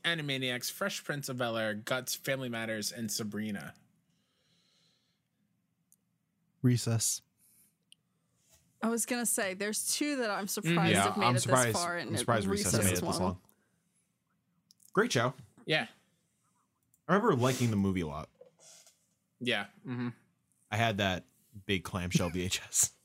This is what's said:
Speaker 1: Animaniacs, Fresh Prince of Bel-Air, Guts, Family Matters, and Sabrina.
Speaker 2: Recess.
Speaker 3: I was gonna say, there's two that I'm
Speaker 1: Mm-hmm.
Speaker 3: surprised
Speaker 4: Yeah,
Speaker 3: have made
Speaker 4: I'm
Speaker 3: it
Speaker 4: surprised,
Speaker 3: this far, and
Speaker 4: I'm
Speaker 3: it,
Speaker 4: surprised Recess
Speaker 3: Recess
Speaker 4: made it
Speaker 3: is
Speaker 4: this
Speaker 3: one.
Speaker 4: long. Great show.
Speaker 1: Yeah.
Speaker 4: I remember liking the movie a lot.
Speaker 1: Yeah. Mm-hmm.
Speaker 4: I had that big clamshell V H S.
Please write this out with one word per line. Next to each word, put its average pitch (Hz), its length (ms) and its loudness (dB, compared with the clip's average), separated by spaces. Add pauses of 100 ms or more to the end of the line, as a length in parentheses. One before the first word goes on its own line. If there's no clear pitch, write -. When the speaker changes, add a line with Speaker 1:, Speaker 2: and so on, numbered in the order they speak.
Speaker 1:
Animaniacs, 135 640 -2
Fresh - 320 -6
Prince 147 240 -6
of 131 80 -6
Bel-Air, 113 380 -2
Guts, 123 400 -4
Family 135 340 -6
Matters, 113 440 -4
and 113 200 -6
Sabrina. 104 600 -6 (3000)
Speaker 2:
Recess. 120 580 2 (1600)
Speaker 3:
I 220 60 2
was 233 160 0
gonna 240 220 -2
say, 208 260 0
there's 202 420 -4
two 294 220 0
that 240 140 0
I'm 196 160 -2
Speaker 1:
Mm-hmm. 190 220 -4
Speaker 3:
surprised 165 240 4
Speaker 4:
Yeah, 98 120 6
Speaker 3:
have 104 140 2
made 107 80 4
Speaker 4:
I'm 123 100 6
Speaker 3:
it 120 40 2
Speaker 4:
surprised, 120 280 4
Speaker 3:
this 113 140 2
far, 175 160 -2
and 151 100 -6
Speaker 4:
I'm 165 60 -4
Speaker 3:
it, 151 40 -2
Speaker 4:
surprised 113 280 2
Recess 101 260 0
Speaker 3:
Recess 107 120 4
Speaker 4:
made 95 60 4
it 90 40 2
Speaker 3:
is 87 60 0
Speaker 4:
this 82 180 -2
Speaker 3:
one. 90 40 -2
Speaker 4:
long. 92 160 0 (1600)
Great 220 180 2
show. 127 220 2 (320)
Speaker 1:
Yeah. 147 200 0 (1200)
Speaker 4:
I 160 60 4
remember 208 220 4
liking 123 340 2
the 107 60 2
movie 98 240 2
a 82 60 -2
lot. 76 220 -8 (1120)
Speaker 1:
Yeah. 113 240 0 (220)
Mm-hmm. 120 220 -4 (640)
Speaker 4:
I 107 60 -2
had 113 220 2
that 95 260 0 (420)
big 95 180 0
clamshell 90 460 0
V 90 140 -2
H - 240 -4
S. - 220 2 (140)